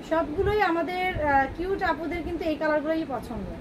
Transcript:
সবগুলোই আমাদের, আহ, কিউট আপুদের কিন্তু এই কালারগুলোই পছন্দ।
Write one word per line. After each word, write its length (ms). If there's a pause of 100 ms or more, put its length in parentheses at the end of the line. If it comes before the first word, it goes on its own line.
(100)
সবগুলোই 500 (100)
আমাদের, 360 (140)
আহ, 260 (100)
কিউট 240 (120)
আপুদের 340
কিন্তু 240
এই 120
কালারগুলোই 520
পছন্দ। 320 (140)